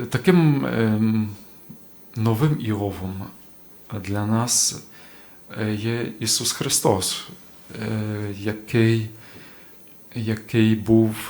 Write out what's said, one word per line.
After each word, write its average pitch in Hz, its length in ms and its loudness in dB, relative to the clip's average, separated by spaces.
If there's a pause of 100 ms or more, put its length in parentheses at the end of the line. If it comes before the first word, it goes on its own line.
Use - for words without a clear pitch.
(100)
таким, 151 560 4
ем, 110 600 2 (880)
новим 117 440 2
Іовом 98 640 -4 (840)
для 101 220 -4
нас, 113 560 0 (800)
е, 107 140 -2
є 113 460 -4
Ісус 113 320 -2
Христос, - 760 0 (540)
е, 107 560 -4
який, 110 720 0 (1040)
який 110 600 2
був 110 400 4 (160)